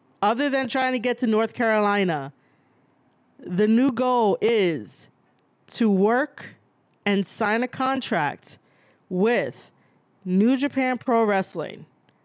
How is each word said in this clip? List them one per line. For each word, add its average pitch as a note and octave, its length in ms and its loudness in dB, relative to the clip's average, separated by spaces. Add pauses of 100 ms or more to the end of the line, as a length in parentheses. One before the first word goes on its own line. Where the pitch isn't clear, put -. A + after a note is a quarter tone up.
(220)
other A#3 280 0
than C4 180 -2
trying B3+ 240 -2
to B3+ 60 -2
get A#3 180 -2
to B3+ 100 -2
North A3 280 0
Carolina, G3+ 800 0 (1040)
the G#3 280 0
new A#3+ 240 4
goal A#3+ 520 2
is F3+ 640 -2 (600)
to A3+ 220 0
work A3 680 0 (500)
and G3+ 200 0
sign A3 360 0
a B3 60 -4
contract B3+ 920 -4 (500)
with F#3 640 -2 (520)
New G#3 360 2
Japan C4 400 -2
Pro A#3 260 0
Wrestling, F#3+ 640 -4 (380)